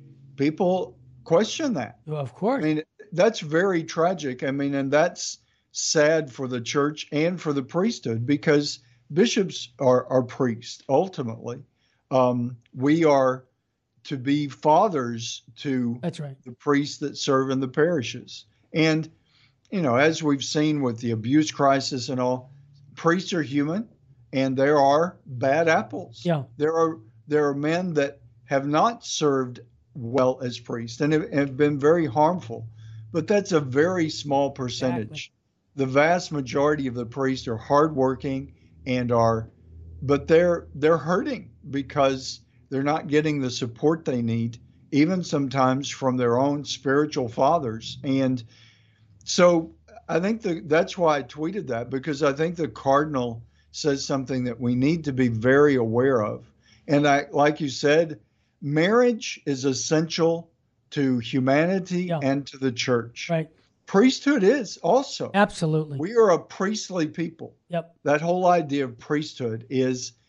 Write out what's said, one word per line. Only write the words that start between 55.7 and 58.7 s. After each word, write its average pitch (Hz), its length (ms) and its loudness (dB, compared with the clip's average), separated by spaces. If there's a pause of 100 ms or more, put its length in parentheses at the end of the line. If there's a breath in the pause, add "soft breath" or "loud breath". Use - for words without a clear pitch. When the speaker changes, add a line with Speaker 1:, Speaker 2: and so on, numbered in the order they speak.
Speaker 1:
aware 120 480 2
of. 110 200 -8 (440 soft breath)
And 147 180 4
I, 143 240 4
like 151 300 2
you 147 80 -2
said, 151 520 2 (400)
marriage 214 840 0